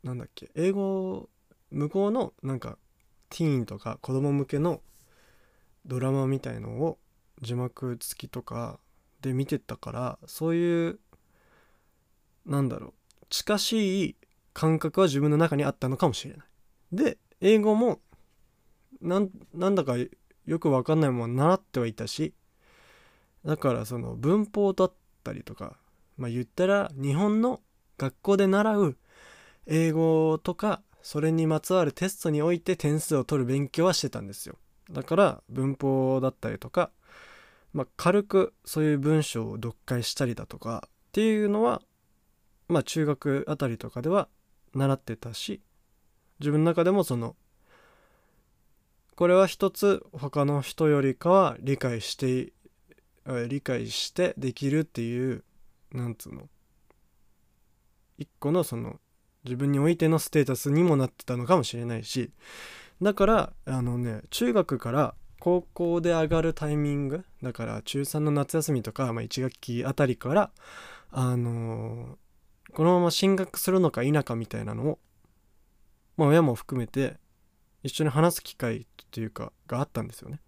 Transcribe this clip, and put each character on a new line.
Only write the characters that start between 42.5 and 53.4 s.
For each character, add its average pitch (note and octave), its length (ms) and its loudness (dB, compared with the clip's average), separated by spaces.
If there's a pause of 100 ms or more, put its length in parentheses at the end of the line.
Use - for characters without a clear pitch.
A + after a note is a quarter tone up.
ま E3+ 100 4
あ - 40 0
中 D#3+ 220 -2
学 C#3+ 440 -2
あ D#3 80 -2
た C3+ 100 -2
り A#2 100 -4
と - 120 -12
か B2 120 -10
で D3 60 -4
は F#3 220 2 (440)
習 C3+ 200 2
っ C3 40 0
て - 200 -10
た A#2 160 -12
し、 - 280 -10 (800)
自 D3 120 -2
分 D3+ 120 4
の E3+ 80 4
中 E3+ 120 2
で F3+ 80 4
も G3 120 4
そ B2 140 -2
の、 A#2 180 -6 (1800)
こ F3 120 4
れ F3+ 60 8
は F#3+ 140 8
一 G3 220 0
つ G3+ 420 2
他 C#3+ 340 -2
の C#3+ 160 0
人 - 260 0
よ C#3+ 140 4
り C3+ 140 2
か - 140 -2
は F3 300 6
理 C3+ 180 -2
解 A#2+ 240 -2
し - 140 -8
て、 B2+ 380 -2 (720)
え - 40 -10
ー、 A#2+ 180 -4